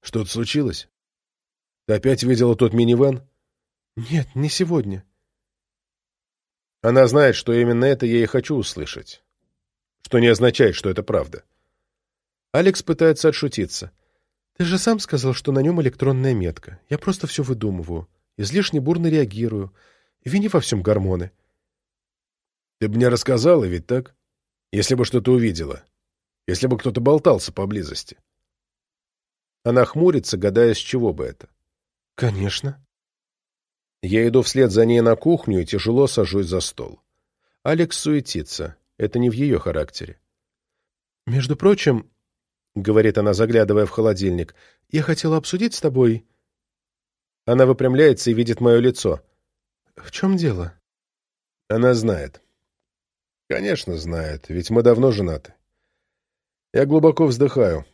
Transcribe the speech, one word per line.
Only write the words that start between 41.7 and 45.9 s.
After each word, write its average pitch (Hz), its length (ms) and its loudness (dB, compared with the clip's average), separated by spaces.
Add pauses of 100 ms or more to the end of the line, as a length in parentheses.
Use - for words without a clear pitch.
говорит 107 420 2
она, 104 160 2
заглядывая 107 540 2
в - 20 -10
холодильник, — 92 640 -2 (360)
«я 156 120 -2
хотела 160 360 -2
обсудить 185 360 -4
с - 80 -10
тобой». 123 460 0 (1160)